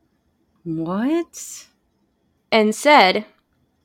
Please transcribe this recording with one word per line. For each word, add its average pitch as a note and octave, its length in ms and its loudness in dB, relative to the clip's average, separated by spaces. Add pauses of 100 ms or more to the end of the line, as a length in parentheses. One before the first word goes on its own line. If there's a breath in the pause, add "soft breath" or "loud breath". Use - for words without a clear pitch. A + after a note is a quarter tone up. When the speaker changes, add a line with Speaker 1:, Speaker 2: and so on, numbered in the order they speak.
(640)
Speaker 1:
What? G3 1040 -8 (840)
Speaker 2:
And G#3+ 220 2
said, G#3+ 500 4 (600)